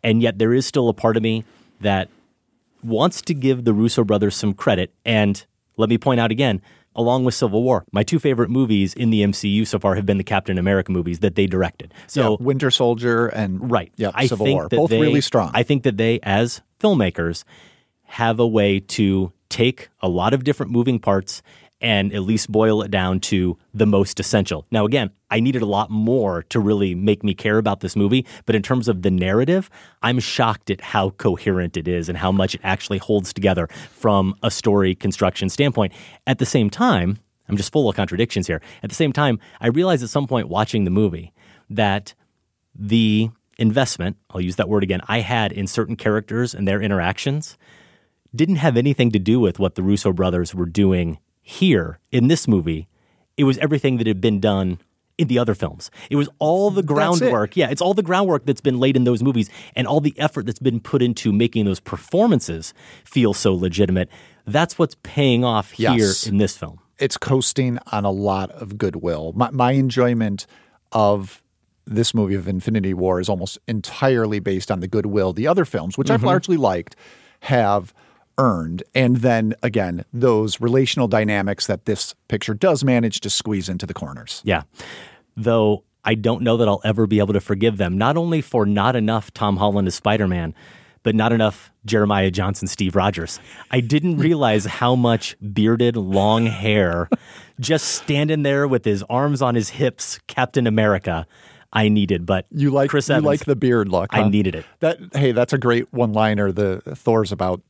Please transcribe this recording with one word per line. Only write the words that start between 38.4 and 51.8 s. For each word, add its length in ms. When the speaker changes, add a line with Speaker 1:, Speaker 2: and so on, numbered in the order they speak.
Speaker 1:
here. 140
At 80
the 60
same 160
time, 260
I 80
realized 340
at 80
some 180
point 200
watching 380
the 60
movie 420
that 440
the 560
investment, 600
I'll 120
use 140
that 140
word 140
again, 240
I 120
had 320
in 160
certain 300
characters 560
and 140
their 140
interactions 760
didn't 240
have 180
anything 360
to 80
do 200
with 200
what 160
the 80
Russo 280
brothers 420
were 120
doing 540
here 580